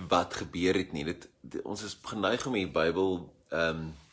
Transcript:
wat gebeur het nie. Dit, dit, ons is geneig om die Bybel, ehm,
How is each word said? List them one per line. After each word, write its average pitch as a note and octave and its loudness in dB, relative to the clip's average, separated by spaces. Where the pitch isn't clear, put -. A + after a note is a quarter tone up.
wat - 2
gebeur F2+ 2
het - -4
nie. D2 -4
Dit, - -6
dit, - -6
ons G2+ -6
is G2+ -10
geneig A2 0
om B2 0
die F#2+ 2
Bybel, F2 2
ehm, D#2+ 0